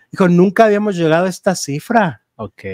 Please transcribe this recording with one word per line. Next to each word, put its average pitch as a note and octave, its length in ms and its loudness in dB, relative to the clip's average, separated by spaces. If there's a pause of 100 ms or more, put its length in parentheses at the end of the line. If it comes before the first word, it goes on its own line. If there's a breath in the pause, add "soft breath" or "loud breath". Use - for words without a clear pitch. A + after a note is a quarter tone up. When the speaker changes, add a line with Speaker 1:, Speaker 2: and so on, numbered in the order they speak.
(120)
Speaker 1:
Dijo, F#3 160 0
"Nunca F#3 380 2
habíamos G#3 300 0
llegado E3 300 0
a - 20 -4
esta F3+ 260 -4
cifra". E3 680 -2 (140)
Speaker 2:
Ok. - 260 -14 (120)